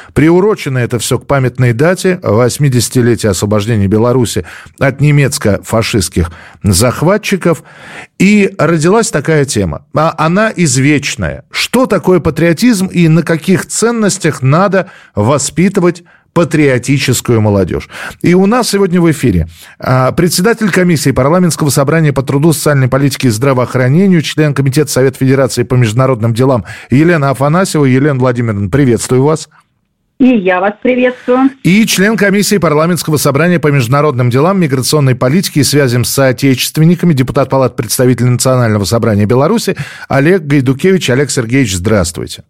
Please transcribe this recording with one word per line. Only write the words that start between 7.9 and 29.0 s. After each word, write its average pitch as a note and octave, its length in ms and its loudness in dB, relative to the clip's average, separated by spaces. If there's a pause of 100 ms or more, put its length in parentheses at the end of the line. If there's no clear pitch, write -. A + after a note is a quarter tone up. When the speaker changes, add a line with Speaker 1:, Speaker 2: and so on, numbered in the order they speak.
Speaker 1:
И G3+ 400 2
родилась E3+ 520 0
такая D3 360 0
тема. F2+ 480 -4
А D3+ 240 0
она F#3+ 360 0
извечная. C3+ 960 -2
Что - 360 -2
такое F#3 340 0
патриотизм F3 680 0
и E3 200 2
на E3 140 4
каких E3 420 -2
ценностях G#3+ 800 -2
надо F3+ 480 0 (240)
воспитывать E3+ 880 0 (320)
патриотическую C3 1080 0
молодёжь? G2+ 480 -2 (320)
И E3+ 100 2
у F#3 140 4
нас A#3 240 0
сегодня F#3 320 0
в E3+ 80 4
эфире, F2+ 380 0 (300)
а, B2+ 340 0
председатель F#3+ 580 0
комиссии F3 400 0
парламентского D3+ 580 0
собрания D3 460 0
по C3+ 80 -2
труду, C#3+ 320 0
социальной C#3 340 0
политике C3+ 400 0
и - 20 4
здравоохранению, C3 920 0
член D3+ 320 -2
комитета C#3 360 0
Совета C3 280 0
Федерации C3 440 0
по B2+ 120 -4
международным A#2+ 580 0
делам B2 320 0 (240)
Елена D3+ 400 2
Афанасьева. D3 560 0
Елена C3+ 340 2
Владимировна, A#2 520 -2
приветствую C3 540 2